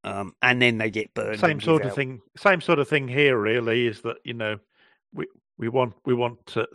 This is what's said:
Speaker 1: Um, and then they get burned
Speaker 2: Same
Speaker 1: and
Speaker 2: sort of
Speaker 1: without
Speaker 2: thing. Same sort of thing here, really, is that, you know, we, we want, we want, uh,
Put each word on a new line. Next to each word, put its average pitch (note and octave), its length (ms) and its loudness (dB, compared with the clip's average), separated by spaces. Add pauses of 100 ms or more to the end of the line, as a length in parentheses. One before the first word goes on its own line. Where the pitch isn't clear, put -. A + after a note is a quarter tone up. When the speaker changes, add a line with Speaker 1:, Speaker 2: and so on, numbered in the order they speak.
Speaker 1:
Um, G2 380 -8
and B2 180 4
then A#2+ 180 4
they A2 120 0
get G#2+ 240 -6
burned G#2+ 240 -4
Speaker 2:
Same D#3+ 140 4
Speaker 1:
and C#3 100 -6
Speaker 2:
sort D#3+ 200 4
of - 40 -4
Speaker 1:
without A2 100 -6
Speaker 2:
thing. C3 240 -6 (160)
Same F#3 240 2
sort D#3 200 2
of C#3+ 80 -2
thing C#3 180 0
here, B2+ 320 4
really, A2+ 480 0
is A2 140 -6
that, A#2 240 -8
you A#2+ 100 -10
know, G#2+ 240 -6 (560)
we, - 120 -8 (320)
we A2+ 100 -6
want, B2 260 -2 (100)
we C3 80 0
want, A#2+ 440 -4
uh, A2 180 -2